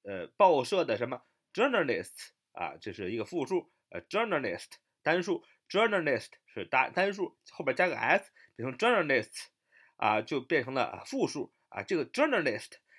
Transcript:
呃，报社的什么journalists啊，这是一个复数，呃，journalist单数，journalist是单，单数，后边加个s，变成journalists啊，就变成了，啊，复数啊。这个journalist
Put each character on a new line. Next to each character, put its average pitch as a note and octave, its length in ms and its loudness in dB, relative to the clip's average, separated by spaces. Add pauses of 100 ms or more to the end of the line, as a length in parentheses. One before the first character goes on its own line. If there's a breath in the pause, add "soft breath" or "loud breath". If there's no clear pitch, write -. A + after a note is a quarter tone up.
呃， F#2+ 340 -8
报 E3 280 6
社 F3+ 200 0
的 A#2 120 2
什 A#2+ 120 -2
么 B2+ 140 -8 (300)
journalists F#3 760 0 (220)
啊， E2 280 -8
这 G2 120 -10
是 F#2+ 200 -6
一 A#2 40 -4
个 A2 80 -2
复 D3+ 220 -2
数， - 260 -4 (180)
呃， F#2 120 -10
journalist F3 720 -2 (300)
单 F3 200 2
数， F3+ 220 -2 (240 soft breath)
journalist F3+ 640 2 (160)
是 G2 180 -10
单， - 280 2
单 G3 200 0
数， F#3+ 260 -6 (120)
后 - 140 -10
边 C#3 120 0
加 F3+ 120 4
个 C3 80 -2
s， B2 340 2 (260 soft breath)
变 A#2+ 120 -6
成 C3 100 -8
journalists D#3+ 680 2 (500 soft breath)
啊， A2 260 2
就 C3+ 180 -4
变 B2+ 240 0
成 C3 100 -8
了， C3 100 0
啊， - 200 -8
复 B3+ 240 -2
数 - 240 -8 (160)
啊。 - 140 -10
这 F#3+ 140 -4
个 C#3+ 100 -2
journalist F#3 720 -2 (200 soft breath)